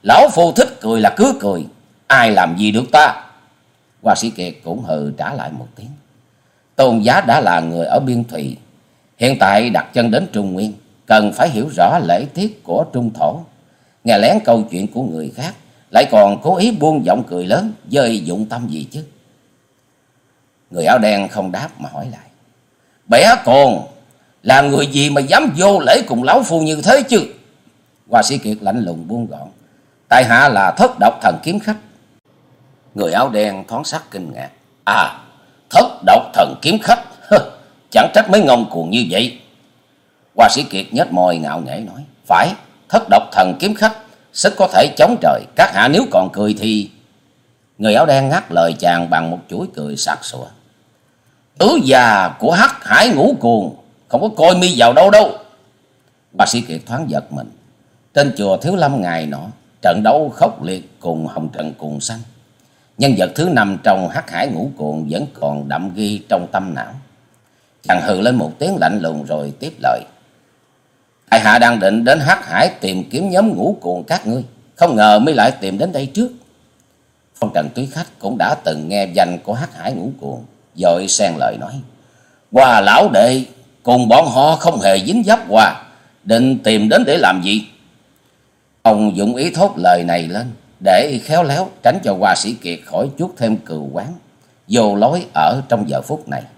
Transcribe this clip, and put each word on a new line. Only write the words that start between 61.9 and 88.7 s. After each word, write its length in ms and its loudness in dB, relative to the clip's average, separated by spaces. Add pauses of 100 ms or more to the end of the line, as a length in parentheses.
Xanh, 200 -10 (760)
nhân 200 2
vật 160 2
thứ 180 -2
năm 320 0
trong 240 2
Hắc 220 -8
Hải 180 -4
Ngũ 280 -8
Cuồng 340 -6
vẫn 160 -6 (140)
còn 280 -6
đậm 260 -6
ghi 340 -6
trong 240 -2
tâm 220 -6
não. 180 -12 (960)
Chàng 140 -6
hừ 180 -4
lên 160 -2
một 220 -6
tiếng 220 -6
lạnh 220 -4
lùng 220 -8
rồi 360 -8
tiếp 120 -12 (100)
lời: 180 -2 (1300)
"Tại 100 4
hạ 180 4
đang 220 4
định 240 2
đến 160 4
Hắc 260 0
Hải 220 0 (120)
tìm 300 -4
kiếm 200 -4
nhóm 260 2
Ngũ 240 -2
Cuồng 240 -6
các 220 -6
ngươi, 180 -6 (300)
không 220 2
ngờ 220 6
mi 140 2
lại 180 2 (100)
tìm 180 -6
đến 140 -4
đây 140 -6
trước." 260 -4 (1040)
Phong 200 -6
Trần 200 -2
Túy 180 -8
Khách 260 -12
cũng 200 -8
đã 160 -4 (100)
từng 240 -6
nghe 260 -4
danh 300 -2
của 100 -6
Hắc 200 -10
Hải 180 -10
Ngũ 180 -10 (100)
Cuồng, 240 -14 (360)
vội 280 0
xen 300 -2
lời 220 -4
nói: 120 -14 (800)
"Hoa 280 6
lão 320 4
đệ 320 2 (380)
cùng 260 2
bọn 180 6
họ 300 2
không 240 0
hề 260 2
dính 200 0
dấp 220 4
qua, 340 2 (420)
định 400 2
tìm 240 2
đến 180 4
để 120 2
làm 240 2
gì?" 240 -2 (1160)